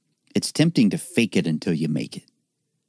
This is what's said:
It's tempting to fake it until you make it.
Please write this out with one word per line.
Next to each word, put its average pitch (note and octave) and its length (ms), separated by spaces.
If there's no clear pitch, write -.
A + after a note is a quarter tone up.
It's - 160
tempting D3 400
to E2+ 80
fake - 380
it - 100
until D#2+ 280
you D#2 120
make - 300
it. - 80